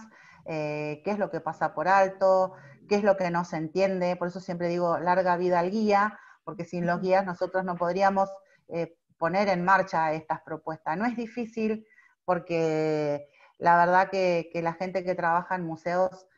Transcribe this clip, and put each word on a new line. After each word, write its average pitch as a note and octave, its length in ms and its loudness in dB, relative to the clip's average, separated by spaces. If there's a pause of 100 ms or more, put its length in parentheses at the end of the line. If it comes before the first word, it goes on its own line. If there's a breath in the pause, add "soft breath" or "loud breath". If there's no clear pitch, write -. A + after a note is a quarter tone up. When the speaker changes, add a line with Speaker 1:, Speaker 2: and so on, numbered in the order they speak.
(460 loud breath)
Speaker 1:
eh, D3+ 580 -6
qué F#3+ 60 -4
es G3+ 80 -2
lo G3 120 -2
que E3 100 -6
pasa D#3+ 340 -4
por D#3 140 -2
alto, F#3+ 640 2 (340 loud breath)
qué G#3 80 2
es G#3 80 0
lo G3 120 6
que F3+ 140 -2
no F3 140 0
se F3 140 -8
entiende. F3+ 580 0
Por F3 120 -4
eso F3+ 120 -10
siempre F3 280 -4
digo, F3 300 0
larga F3+ 380 2
vida F3+ 240 2
al F3+ 100 0
guía, G#3 480 2 (260 loud breath)
porque D#3+ 200 -10
sin F3 220 -4
los F3 100 2
Speaker 2:
Ujú. F#3+ 100 -4
Speaker 1:
guías F#3+ 200 4
nosotros F#3 380 -4
no F3+ 120 -4
podríamos, G3 540 2 (380 soft breath)
eh, E3 280 -6 (220)
poner F#3 300 0
en F3 160 0
marcha F#3 480 2
estas D#3+ 300 -6
propuestas. D#3+ 540 -8
No G#3 100 -4
es A#3+ 100 -4
difícil A3 720 -6 (380 soft breath)
porque D#3 1040 -2 (300 loud breath)
la E3+ 200 4
verdad F3+ 320 4
que, F3 420 0
que E3+ 100 -4
la E3 120 -2
gente F#3 300 -6
que F3+ 100 -2
trabaja F3 400 0
en F3+ 100 -6
museos, F3 600 -4 (120)